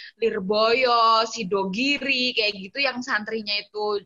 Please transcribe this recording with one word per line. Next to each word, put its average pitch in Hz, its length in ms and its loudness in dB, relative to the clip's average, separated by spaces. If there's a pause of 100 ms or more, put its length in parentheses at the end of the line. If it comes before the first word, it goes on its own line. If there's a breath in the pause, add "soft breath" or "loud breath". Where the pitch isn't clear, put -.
(200 loud breath)
Lirboyo, 226 1080 4
Sidogiri, 233 1080 -2
kayak 208 200 0
gitu, 196 280 -10
yang 247 200 -2
santrinya 214 560 -4
itu 208 460 -4